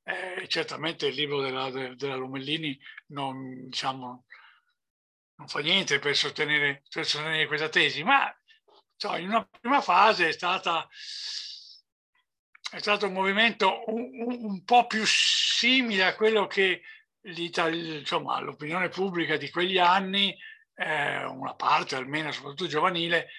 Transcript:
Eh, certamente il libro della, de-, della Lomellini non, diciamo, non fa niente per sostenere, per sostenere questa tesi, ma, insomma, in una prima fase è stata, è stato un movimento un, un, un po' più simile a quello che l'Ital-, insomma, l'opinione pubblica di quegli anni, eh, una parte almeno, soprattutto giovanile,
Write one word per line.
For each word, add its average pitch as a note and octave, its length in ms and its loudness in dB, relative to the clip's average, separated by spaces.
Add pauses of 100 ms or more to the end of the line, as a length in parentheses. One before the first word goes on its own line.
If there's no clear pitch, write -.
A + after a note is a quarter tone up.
Eh, F#3 440 -8
certamente D#3 580 -4
il C3 80 0
libro C#3+ 260 -2
della, C3 300 -4
de-, B2+ 260 -8
della C3+ 180 -6
Lomellini C3+ 640 -6 (300)
non, C3 600 -8
diciamo, B2+ 560 -6 (1120)
non C#3+ 120 -18
fa D3+ 120 -4
niente D#3 380 2
per C#3+ 180 0
sostenere, D3 720 0
per E3 180 -6
sostenere D#3 400 0
questa D3+ 220 -2
tesi, D3+ 360 2
ma, C4+ 280 2 (600)
insomma, - 260 -6
in F3 100 -6
una G#3+ 200 0 (120)
prima C4 200 2
fase F3+ 480 6
è D#3 40 2
stata, F3+ 560 -2 (1800)
è F#3 80 -12
stato G#3 280 0
un F#3+ 60 -2
movimento G3 760 2
un, A#3 260 -4
un, A#3+ 320 -6
un G3 200 -6
po' A#3+ 220 6
più A3 180 0
simile A#3 1000 4
a F3+ 100 4
quello G#3+ 320 4
che F#3+ 360 2 (400)
l'Ital-, E3+ 520 -2
insomma, D#3+ 680 -4
l'opinione D#3 480 -4
pubblica F3 480 0
di C#3+ 140 -8
quegli F#3 280 2
anni, F#3+ 580 4 (380)
eh, C#3+ 500 -2
una C3 300 -8
parte D3 420 2
almeno, C#3+ 360 -4
soprattutto C#3+ 360 -6
giovanile, E3+ 600 2 (100)